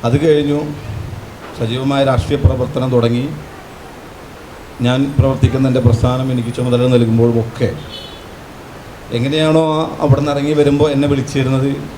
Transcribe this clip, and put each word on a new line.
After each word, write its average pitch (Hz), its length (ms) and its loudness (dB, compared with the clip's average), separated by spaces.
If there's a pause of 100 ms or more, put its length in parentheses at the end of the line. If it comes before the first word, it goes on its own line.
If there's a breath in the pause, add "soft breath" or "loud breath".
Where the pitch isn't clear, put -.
അത് 120 180 4
കഴിഞ്ഞു 147 340 4 (1000)
സജീവമായ 131 420 0 (100)
രാഷ്ട്രീയ 139 360 0
പ്രവർത്തനം 127 500 0
തുടങ്ങി. 120 300 4 (1600)
ഞാൻ 127 120 2 (200)
പ്രവർത്തിക്കുന്ന 131 520 2
എൻ്റെ 123 160 2
പ്രസ്ഥാനം 123 460 2
എനിക്ക് 120 240 -2
ചുമതല 123 260 2 (120)
നൽകുമ്പോഴുമൊക്കെ 117 760 2 (1500)
എങ്ങനെയാണോ 156 460 2 (140)
ആ 156 40 0 (240)
അവിടെ 139 160 4
നിന്ന് 143 140 0
ഇറങ്ങി 143 240 0
വരുമ്പോൾ 143 360 4
എന്നെ 143 180 2
വിളിച്ചിരുന്നത് 135 580 0 (280)